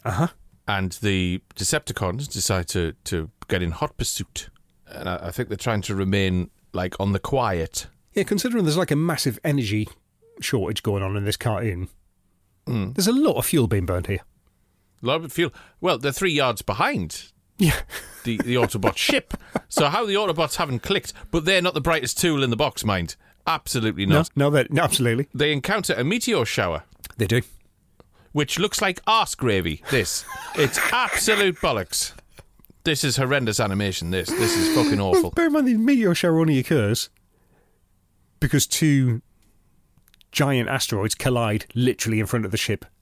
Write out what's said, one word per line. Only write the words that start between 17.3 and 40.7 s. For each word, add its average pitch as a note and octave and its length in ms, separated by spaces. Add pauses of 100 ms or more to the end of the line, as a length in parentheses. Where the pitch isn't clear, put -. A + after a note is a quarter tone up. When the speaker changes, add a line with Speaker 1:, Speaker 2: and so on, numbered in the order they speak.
Speaker 1:
Yeah. E3 160 (480)
Speaker 2:
the, A#2 140
the A#2+ 180
Autobot G#2+ 420
<laughs> - 0
ship. - 380 (340)
So - 180
how G#3+ 200
the G3 80
Autobots E3+ 400
haven't C#3 280
clicked, - 300 (160)
but D#3+ 160
they're F#3 160
not F3 140
the C#3+ 60
brightest D#3+ 380
tool D3+ 240
in B2+ 60
the A2+ 60
box, C3+ 300
mind. F#2 300 (320)
Absolutely A2 580
Speaker 1:
No, D3 120
Speaker 2:
not. E3 180
Speaker 1:
no, C#3+ 160
they're, C#3 180
no, C#3+ 140
absolutely. B2+ 500
Speaker 2:
They D3+ 180
encounter F3 440
a A#2+ 80
meteor F#3+ 420
shower. F2 380 (340)
Speaker 1:
They A2 80
do. A2+ 160 (920)
Speaker 2:
Which D3 260
looks G3+ 200
like F#3+ 280
arse A3 260
gravy, F#2 560
this. A#2 340 (320)
It's D3 220 (160)
absolute G#3 600
bollocks. - 580 (720)
This D3+ 200
is C3 140
horrendous C3 420
animation, G2 520
this. F#2 180
This F4 260
is D#4+ 200
fucking D4+ 240
Speaker 1:
Well, - 180
Speaker 2:
awful. - 140
Speaker 1:
bear E4+ 160
in D4 60
mind D4 140
the B3 100
meteor A3+ 360
shower E3 260
only D#3+ 200
occurs A#2 500 (1300)
because C#3+ 280
two C3+ 540 (1120)
giant C#3 380
asteroids A2 460